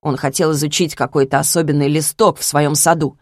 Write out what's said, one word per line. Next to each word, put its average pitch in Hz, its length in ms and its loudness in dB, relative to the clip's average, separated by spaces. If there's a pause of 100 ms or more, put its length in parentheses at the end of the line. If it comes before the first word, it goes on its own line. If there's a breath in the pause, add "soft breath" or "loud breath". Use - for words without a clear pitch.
«Он 135 160 -4
хотел 151 340 0
изучить 151 440 -2
какой-то 135 440 0
особенный 147 480 0
листок 160 500 0
в - 60 -10
своем 147 320 0
саду». 160 460 0